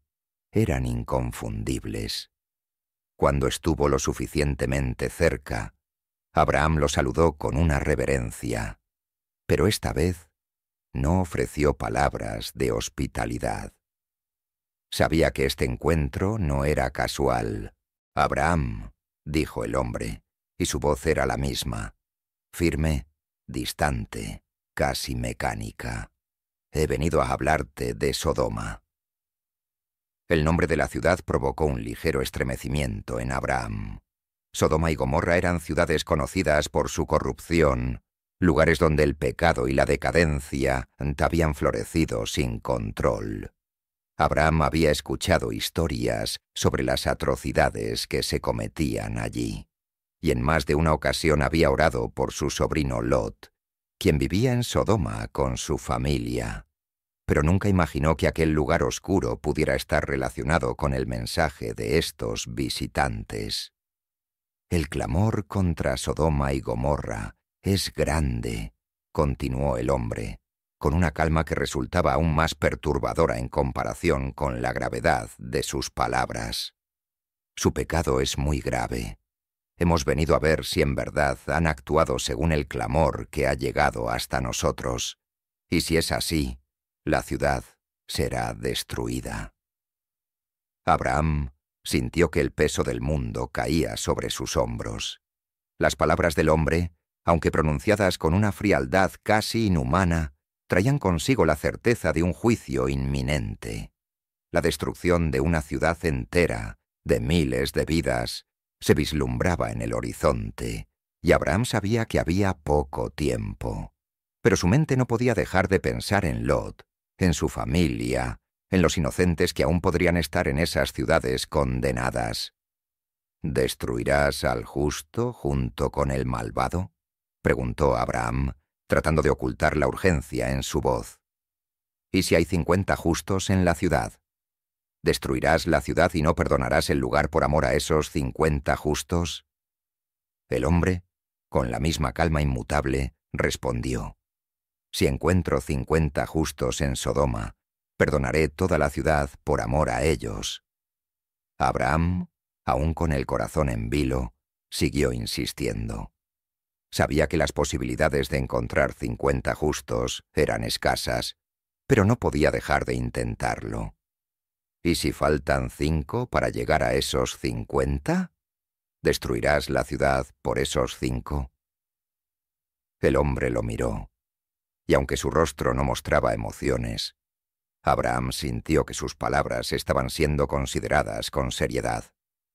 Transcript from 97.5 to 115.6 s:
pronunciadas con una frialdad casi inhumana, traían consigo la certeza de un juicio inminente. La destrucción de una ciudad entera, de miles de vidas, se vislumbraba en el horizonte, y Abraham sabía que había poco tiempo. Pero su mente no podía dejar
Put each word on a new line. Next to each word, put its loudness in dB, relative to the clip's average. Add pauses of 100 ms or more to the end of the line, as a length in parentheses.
pronunciadas 2
con 2
una 2
frialdad 2 (100)
casi 0
inhumana, 2 (340)
traían 2
consigo 2
la 4
certeza 0
de 2
un 2
juicio 0
inminente. -4 (600)
La 4
destrucción 0
de 0
una 2
ciudad -2
entera, 0 (240)
de 2
miles 2
de 0
vidas, -2 (320)
se 4
vislumbraba 0
en -6
el -4
horizonte, -4 (360)
y 4
Abraham 2
sabía -2
que 0
había 0
poco -2
tiempo. -4 (480)
Pero 4
su 2
mente 2
no 2
podía 0
dejar 0